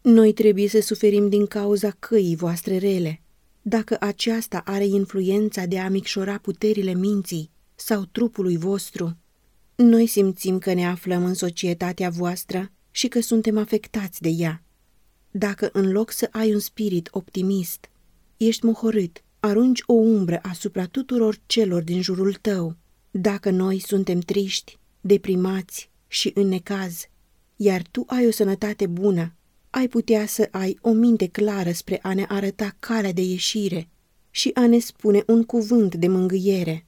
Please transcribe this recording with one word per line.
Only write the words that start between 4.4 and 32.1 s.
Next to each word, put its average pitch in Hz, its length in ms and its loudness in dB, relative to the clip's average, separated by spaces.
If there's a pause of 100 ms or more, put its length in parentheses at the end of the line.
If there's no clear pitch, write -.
are 196 200 -2
influența 196 800 0
de 185 140 -2
a 190 100 -4
micșora 196 480 -4
puterile 202 560 -2
minții 180 580 -4 (240)
sau 202 360 -4
trupului 190 460 -2
vostru, 175 600 -4 (580)
noi 233 320 6
simțim 190 500 0
că 185 160 -2
ne 180 140 0
aflăm 180 380 -2
în 180 80 0
societatea 180 760 -4
voastră 180 600 -6 (200)
și - 160 -4
că 240 140 0
suntem 220 360 0
afectați 214 640 -4
de 165 80 0
ea. 165 340 -2 (680)
Dacă 202 420 -4
în 196 180 2
loc 214 200 0
să - 200 -4
ai 220 220 0
un 208 60 0
spirit 190 520 -4
optimist, 185 800 -4 (480)
ești 226 280 0
mohorât, 220 580 0 (160)
arunci 233 460 2
o 240 80 2
umbră 208 480 4
asupra 185 440 -6
tuturor 233 600 -2
celor 180 380 0
din 175 180 -2
jurul 190 320 0
tău. 180 420 -4 (360)
Dacă 202 380 -2
noi 190 300 0
suntem 185 400 -2
triști, 196 600 -4 (220)
deprimați 190 880 -2 (180)
și - 280 -4
în 202 120 2
necaz, 185 580 -6 (500)
iar 190 260 0 (100)
tu 247 160 -6
ai 247 200 2
o 226 40 4
sănătate 208 560 -2
bună, 175 480 0 (340)
ai 262 180 -2
putea 220 380 0
să 208 260 -2
ai 190 300 -4
o 233 100 2
minte 220 360 4
clară 202 440 -2
spre 180 300 -6
a 190 120 -4